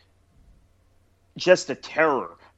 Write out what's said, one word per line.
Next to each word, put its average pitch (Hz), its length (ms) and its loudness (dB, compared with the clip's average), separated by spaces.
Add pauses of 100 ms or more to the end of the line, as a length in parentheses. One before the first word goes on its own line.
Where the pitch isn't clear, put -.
(1400)
just - 340 2
a 127 40 -4
terror 135 560 -2 (280)